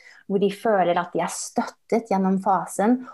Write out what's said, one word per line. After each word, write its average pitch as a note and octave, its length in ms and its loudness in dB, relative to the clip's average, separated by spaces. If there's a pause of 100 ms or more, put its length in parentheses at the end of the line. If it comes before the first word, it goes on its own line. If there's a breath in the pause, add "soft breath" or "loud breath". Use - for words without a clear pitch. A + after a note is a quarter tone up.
(240 loud breath)
hvor G3 160 -2
de G3 120 2
føler F#3+ 440 2
at F3 160 -2
de - 80 -2
er F3+ 120 -2
støttet - 800 -4
gjennom F#3+ 280 2
fasen, G3 600 0 (120)